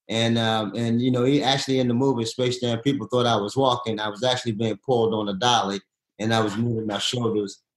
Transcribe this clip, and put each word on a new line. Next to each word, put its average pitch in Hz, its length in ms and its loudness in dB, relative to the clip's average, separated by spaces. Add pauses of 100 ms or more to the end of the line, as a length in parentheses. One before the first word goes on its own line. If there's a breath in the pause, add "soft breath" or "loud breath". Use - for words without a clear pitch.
And, 113 300 2
um, 110 380 -2
and, 117 260 0
you 127 80 2
know, 123 140 2
he 139 180 4
actually 135 380 0
in 127 80 2
the 120 60 2
movie 120 300 2
Space 123 360 -2
Jam, 120 180 0
people 123 300 -2
thought 123 180 2
I 113 100 2
was 104 200 -4
walking. 120 420 0
I 107 100 -4
was 101 140 -6
actually 127 300 0
being 107 340 -2
pulled 113 260 2
on 107 160 -2
a 101 60 -4
dolly, 101 460 2 (400)
and 110 120 0
I 113 80 4
was 104 160 0
moving 113 300 -2
my 101 120 -4
shoulders, 104 640 -2 (160)